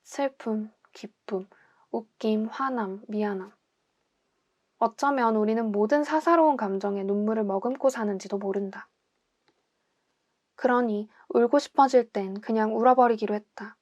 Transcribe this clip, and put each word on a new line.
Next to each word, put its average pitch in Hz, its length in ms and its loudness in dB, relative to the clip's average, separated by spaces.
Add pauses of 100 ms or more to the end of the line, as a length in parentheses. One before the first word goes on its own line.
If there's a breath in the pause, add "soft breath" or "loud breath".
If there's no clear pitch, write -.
슬픔, 220 680 -6 (220)
기쁨, - 540 -10 (440 soft breath)
웃김, 220 560 -2
화남, 220 600 -6
미안함. 208 460 -4 (1300)
어쩌면 233 560 0
우리는 220 360 0
모든 214 320 2
사사로운 311 540 4
감정에 202 460 -4
눈물을 208 400 0
머금고 220 460 0
사는지도 202 500 -4
모른다. 196 500 -6 (1700)
그러니 240 520 0 (220 soft breath)
울고 240 300 4
싶어질 254 520 4
땐 196 300 -6
그냥 220 340 0
울어버리기로 226 600 4
했다. - 460 -12